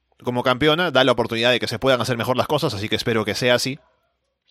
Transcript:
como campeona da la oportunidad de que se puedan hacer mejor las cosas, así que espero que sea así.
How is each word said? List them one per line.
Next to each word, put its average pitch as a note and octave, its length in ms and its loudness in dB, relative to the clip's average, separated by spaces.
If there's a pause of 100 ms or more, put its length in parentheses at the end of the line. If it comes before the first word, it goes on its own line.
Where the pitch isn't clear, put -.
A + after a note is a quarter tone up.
(220)
como B2 200 -4
campeona D3+ 480 2
da C3 140 4
la C3 80 4
oportunidad A#2 400 0
de A#2 80 0
que A2 80 -4
se A2+ 100 -8
puedan C3 220 2
hacer A#2 160 -2
mejor B2 200 -2
las A#2 120 0
cosas, D3 260 -2
así G#2 140 -6
que - 80 -2
espero A2+ 280 -2
que G2+ 120 -4
sea B2 180 2
así. B2+ 240 -2 (720)